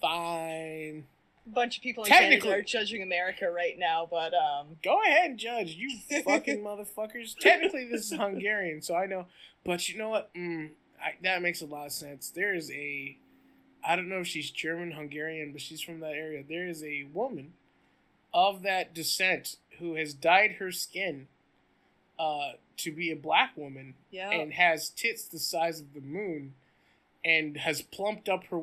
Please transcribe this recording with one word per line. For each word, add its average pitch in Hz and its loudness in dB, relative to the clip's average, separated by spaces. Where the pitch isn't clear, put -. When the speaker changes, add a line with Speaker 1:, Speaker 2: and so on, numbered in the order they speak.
Speaker 1:
fine." 160 -2
Speaker 2:
A 226 -16
bunch 240 0
of - -12
people 240 -6
in 208 2
Canada - 10
Speaker 1:
Technically 202 0
Speaker 2:
are 196 -2
judging 208 -2
America 185 0
right 175 -2
now, 170 0
but, 165 0
um, 151 0
Speaker 1:
Go 277 6
ahead 330 6
and 233 -10
judge, 220 -4
you 233 -8
Speaker 2:
<laughs> 302 0
Speaker 1:
fucking 277 2
motherfuckers. 214 -6
Technically, 330 6
this 233 -4
is 311 -6
Hungarian, 196 -2
so 170 -4
I 185 2
know. 185 -6
But 175 -2
you 202 -6
know 220 -4
what? 214 -2
Mm, 165 -4
I, 151 -2
that 185 2
makes 175 0
a 156 -8
lot 147 -10
of 143 -10
sense. 143 -10
There 196 0
is 156 -4
a, 143 -8
I 170 2
don't 180 -4
know 190 -2
if 175 -4
she's 147 -6
German, 170 -4
Hungarian, 151 -8
but 139 -12
she's 156 -12
from 165 -10
that 156 -6
area. 151 -6
There 175 -6
is 156 -8
a 143 -6
woman 180 -4
of 190 4
that 185 0
descent 165 0
who 170 -4
has 156 -2
dyed 185 6
her 190 -4
skin, 170 -4
uh, 147 -2
to 160 -6
be 160 -2
a 160 -2
black 160 4
woman 135 -12
Speaker 2:
Yeah. 190 -8
Speaker 1:
and 151 -2
has 170 4
tits 226 -2
the 165 -12
size 165 -2
of 143 -20
the 147 -12
moon 147 -6
and 156 4
has 151 -2
plumped 202 -4
up 185 2
her 165 -4